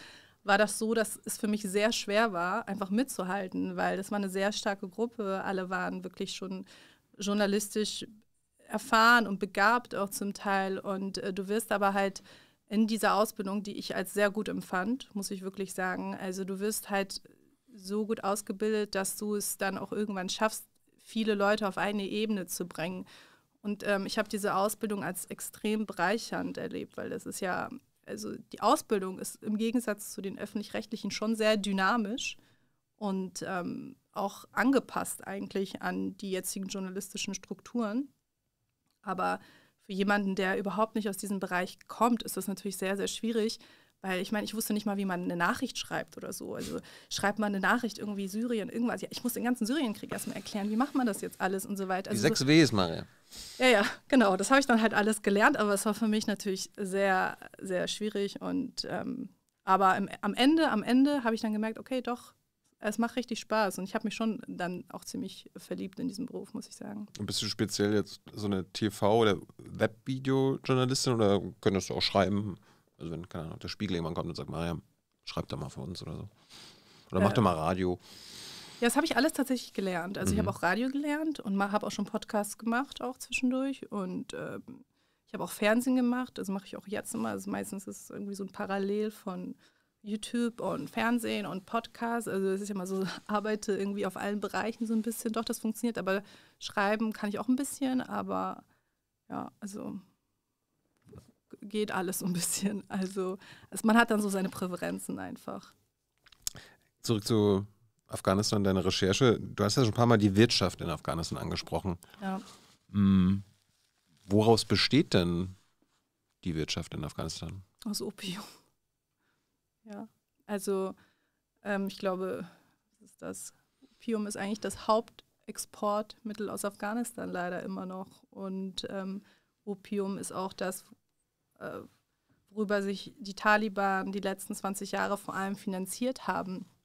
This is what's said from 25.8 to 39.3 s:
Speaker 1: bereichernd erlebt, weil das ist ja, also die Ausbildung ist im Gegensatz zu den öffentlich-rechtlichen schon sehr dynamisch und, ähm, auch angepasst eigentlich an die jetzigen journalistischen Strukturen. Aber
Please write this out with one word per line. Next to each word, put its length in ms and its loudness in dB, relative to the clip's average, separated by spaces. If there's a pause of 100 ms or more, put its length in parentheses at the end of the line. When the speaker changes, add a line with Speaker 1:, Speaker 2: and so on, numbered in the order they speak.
Speaker 1:
bereichernd 720 -2
erlebt, 400 -8
weil 140 -6
das 160 -8
ist 140 -8
ja, 280 -2 (360)
also 280 -8 (200)
die 80 -14
Ausbildung 600 0
ist 220 -10
im 140 -2
Gegensatz 560 -2
zu 80 -10
den 180 -6
öffentlich-rechtlichen 760 -6
schon 240 -2
sehr 200 4
dynamisch 800 0 (600)
und, 500 -4
ähm, 480 -6 (180)
auch 400 -6
angepasst 720 2
eigentlich 580 -4
an 340 -2
die 160 -6
jetzigen 340 -4
journalistischen 680 -6
Strukturen. 760 -4 (920)
Aber 360 0 (460)